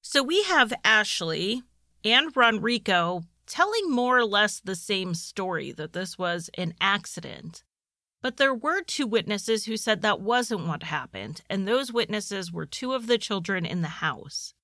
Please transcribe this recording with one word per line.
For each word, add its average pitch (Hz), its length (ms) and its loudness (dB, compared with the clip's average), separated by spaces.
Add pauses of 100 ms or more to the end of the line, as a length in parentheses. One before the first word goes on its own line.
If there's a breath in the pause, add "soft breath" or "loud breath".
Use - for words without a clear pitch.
So - 220 2
we 349 220 2
have 294 280 4 (120)
Ashley 202 760 2 (420)
and 262 300 4
Ronrico 202 880 2 (220)
telling 403 440 0
more 247 280 4
or 240 60 4
less 202 360 2
the 190 160 -6
same 185 380 -2
story, 165 580 -4
that 156 220 -8
this 180 220 -6
was 175 400 -2
an 175 240 -4
accident. - 840 -4 (560)
But 254 160 -4
there 269 180 4
were 311 280 0
two - 240 -2
witnesses 214 580 0
who 220 120 -4
said 214 260 0
that 208 180 2
wasn't 226 460 0
what 156 160 -4
happened, 135 680 -8
and 190 180 -2
those 247 260 0
witnesses 202 600 -4
were 165 140 -6
two 254 260 -6
of 247 140 -4
the 240 100 4
children 190 480 -2
in 175 160 -2
the 160 80 -2
house. - 760 -6